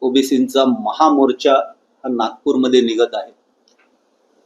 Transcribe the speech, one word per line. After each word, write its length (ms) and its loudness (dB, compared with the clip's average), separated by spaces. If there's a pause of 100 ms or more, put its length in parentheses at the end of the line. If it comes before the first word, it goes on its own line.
ओबीसींचा 640 0
महामोर्चा 880 0
हा 560 -6
नागपूरमध्ये 720 0
निघत 340 -2
आहे. 160 -10 (1160)